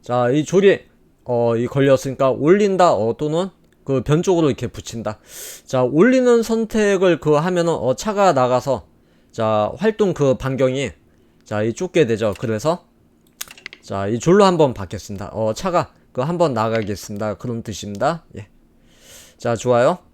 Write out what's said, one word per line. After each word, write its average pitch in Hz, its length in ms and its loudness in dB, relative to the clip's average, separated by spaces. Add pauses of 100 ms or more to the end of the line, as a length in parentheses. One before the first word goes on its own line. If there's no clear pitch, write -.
자, 123 260 0
이 147 160 0
조리, 185 400 4 (380)
어, 120 320 0
이 120 100 -2
걸렸으니까 135 640 2
올린다, 175 640 4
어, 110 240 0
또는 160 320 -4 (340)
그 131 200 -2
변 151 180 0
쪽으로 170 260 2
이렇게 123 200 -2
붙인다. 107 500 -10 (480)
자, 127 180 0
올리는 233 600 4
선택을 208 760 0
그 151 140 0
하면은, 170 400 0
어, 127 220 -2
차가 196 380 2
나가서, 127 540 0 (440)
자, 107 460 0
활동 208 360 0
그 135 220 2
반경이, 131 560 -2 (520)
자, 107 200 -4
이 113 100 -2
좁게 180 320 0
되죠. 107 320 -2
그래서, 120 480 -4 (960)
자, 98 260 -6
이 113 120 -4
졸로 196 240 4
한번 160 300 4
받겠습니다. 98 560 -10
어, 110 240 -2
차가 175 400 -4 (180)
그 - 80 -8
한번 160 340 0
나가겠습니다. 107 840 -4
그런 117 280 -8
뜻입니다. 107 640 -6 (100)
예. 101 140 -16 (880)
자, 120 180 -4
좋아요. 123 440 2 (140)